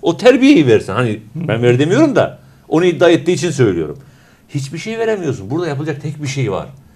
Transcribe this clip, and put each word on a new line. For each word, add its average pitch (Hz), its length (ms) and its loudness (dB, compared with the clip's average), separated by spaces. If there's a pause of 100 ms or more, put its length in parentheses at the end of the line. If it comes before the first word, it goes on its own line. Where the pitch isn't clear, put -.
o 165 160 -2
terbiyeyi 247 500 4
versin. 98 260 2
Hani 110 260 -2 (160)
ben 117 280 -4
ver 123 160 4
demiyorum 226 360 2
da 110 240 0 (280)
onu 165 180 0
iddia 170 240 4
ettiği 170 240 2
için 165 180 -4
söylüyorum. 92 460 -2 (520)
Hiçbir 135 280 -8
şey 226 220 -10
veremiyorsun. 160 520 -4
Burada 170 160 -4
yapılacak 147 340 -6
tek 151 220 -10
bir 139 40 -8
şey 127 240 -4
var. 82 160 -6 (280)